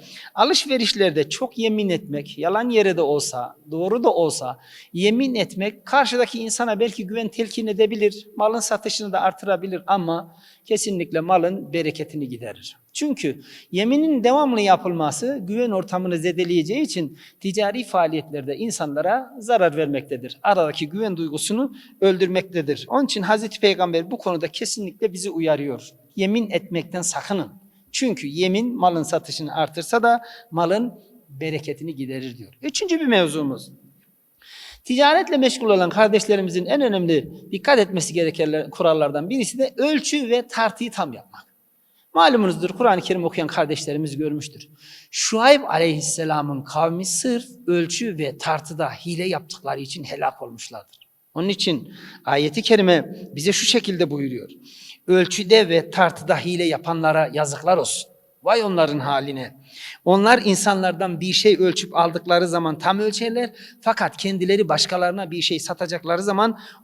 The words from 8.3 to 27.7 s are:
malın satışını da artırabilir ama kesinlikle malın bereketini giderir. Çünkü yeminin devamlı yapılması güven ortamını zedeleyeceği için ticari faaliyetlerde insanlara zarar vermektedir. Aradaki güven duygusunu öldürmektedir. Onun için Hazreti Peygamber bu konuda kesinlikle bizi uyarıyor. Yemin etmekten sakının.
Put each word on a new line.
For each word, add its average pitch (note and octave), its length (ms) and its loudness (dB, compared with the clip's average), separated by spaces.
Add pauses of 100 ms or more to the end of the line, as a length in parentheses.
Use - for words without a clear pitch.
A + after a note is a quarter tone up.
malın A3 240 0
satışını G#3 520 -4
da F#3 80 0
artırabilir F#3+ 640 -2
ama F3+ 500 -2 (280)
kesinlikle F#3 560 -2
malın F3 520 2
bereketini D3+ 560 -4
giderir. A#2 480 -14 (160)
Çünkü C4 500 -4 (300)
yeminin C4 520 2
devamlı B3+ 360 4
yapılması F#3 840 0
güven A3 280 -2
ortamını F#3 480 -2
zedeleyeceği F3 600 0
için F3+ 380 -4 (220)
ticari G3+ 440 -2
faaliyetlerde D3+ 720 -2
insanlara F#3+ 840 -2
zarar G3+ 380 4
vermektedir. C#3 680 -4
Aradaki E3 460 2
güven G3 280 -4
duygusunu E3 580 -4 (260)
öldürmektedir. F#3 880 0
Onun C#4 160 2
için G#3+ 180 -2
Hazreti G#3+ 380 0
Peygamber F3 500 2
bu A#3+ 80 -6
konuda E3+ 300 -2
kesinlikle G#3 640 -4
bizi F#3 180 -8
uyarıyor. D3 580 -2 (280)
Yemin G#3 340 0
etmekten F3 520 -4
sakının. E3+ 500 -4 (400)